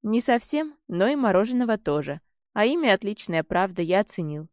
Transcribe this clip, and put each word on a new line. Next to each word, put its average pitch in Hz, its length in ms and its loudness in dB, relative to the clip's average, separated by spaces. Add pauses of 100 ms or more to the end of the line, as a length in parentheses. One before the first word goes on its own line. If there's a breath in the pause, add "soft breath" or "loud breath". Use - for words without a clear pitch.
«Не 226 180 0
совсем, 294 560 0 (100)
но 180 200 2
и 294 80 0
мороженого 233 600 2
тоже. 147 440 -4 (320)
А 208 120 2
имя 277 280 2
отличное, 190 500 -2
правда, 180 380 -2
я 180 200 2
оценил». 156 520 -6